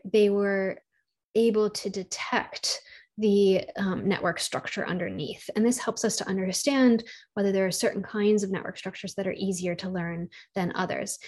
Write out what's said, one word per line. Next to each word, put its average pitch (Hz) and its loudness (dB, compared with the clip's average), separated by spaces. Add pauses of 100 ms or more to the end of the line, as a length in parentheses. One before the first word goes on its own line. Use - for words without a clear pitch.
(100)
they 208 6
were 196 0 (560)
able 214 4
to 202 -6
detect - -4 (380)
the, 202 4 (140)
um, 190 -2
network 175 0
structure - -4
underneath. - -6
And 214 4
this 240 4
helps 226 -4
us 202 0
to - -4
understand 226 4 (300)
whether 202 2
there 190 2
are 180 0
certain 196 -2
kinds 208 2
of 190 -4
network - -6
structures - -10
that 196 -2
are 180 -2
easier 180 -2
to 185 -6
learn 170 -4 (240)
than 180 0
others. - -4